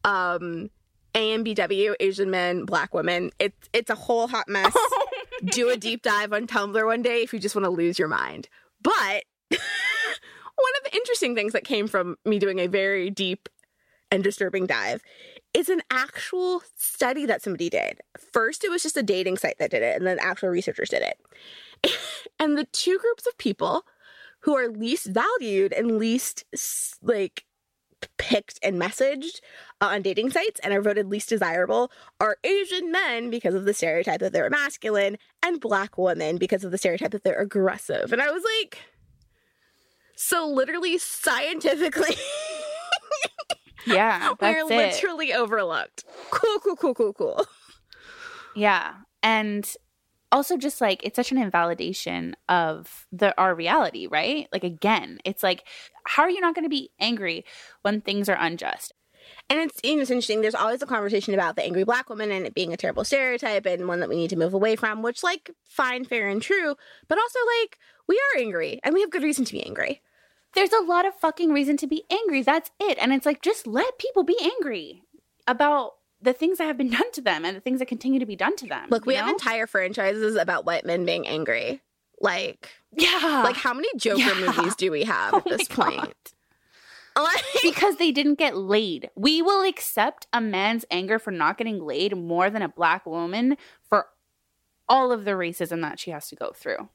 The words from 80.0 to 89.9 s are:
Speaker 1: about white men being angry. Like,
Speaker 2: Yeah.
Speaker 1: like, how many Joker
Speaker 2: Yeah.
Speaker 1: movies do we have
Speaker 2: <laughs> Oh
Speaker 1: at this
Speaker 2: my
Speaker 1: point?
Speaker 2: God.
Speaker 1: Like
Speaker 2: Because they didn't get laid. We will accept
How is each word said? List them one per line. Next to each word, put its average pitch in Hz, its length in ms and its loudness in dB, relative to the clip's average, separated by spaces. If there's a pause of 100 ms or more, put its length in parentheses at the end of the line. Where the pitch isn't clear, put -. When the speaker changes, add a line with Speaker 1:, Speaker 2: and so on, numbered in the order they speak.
Speaker 1:
about 170 280 0
white 170 200 0
men 170 200 0
being 170 220 -2
angry. 143 540 -2 (400)
Like, 190 480 -2 (240)
Speaker 2:
Yeah. 320 500 2
Speaker 1:
like, 247 140 2
how 247 160 -2
many 285 240 -4
Joker 214 220 2
Speaker 2:
Yeah. 240 140 4 (220)
Speaker 1:
movies 170 200 0
do 185 160 0
we 147 140 0
have 101 280 0
Speaker 2:
<laughs> - 0 -
Oh 392 60 4
Speaker 1:
at - 60 -2
this - 320 -2
Speaker 2:
my - 80 4
Speaker 1:
point? - 140 0 (1160)
Speaker 2:
God. 294 80 4
Speaker 1:
Like 339 200 2 (180)
Speaker 2:
Because 349 360 4
they 330 140 4
didn't 285 280 4
get 262 180 2
laid. 196 580 0
We 302 280 2
will 381 240 4
accept - 640 0